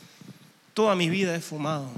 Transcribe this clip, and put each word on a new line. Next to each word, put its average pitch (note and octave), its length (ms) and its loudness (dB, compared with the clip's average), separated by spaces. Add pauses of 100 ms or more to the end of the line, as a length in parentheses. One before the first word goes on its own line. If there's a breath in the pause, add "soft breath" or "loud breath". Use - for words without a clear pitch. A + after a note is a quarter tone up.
(720 loud breath)
"Toda G#3+ 220 4
mi F3 140 2
vida F#3 260 0
he E3 40 -4
fumado". D3+ 580 -4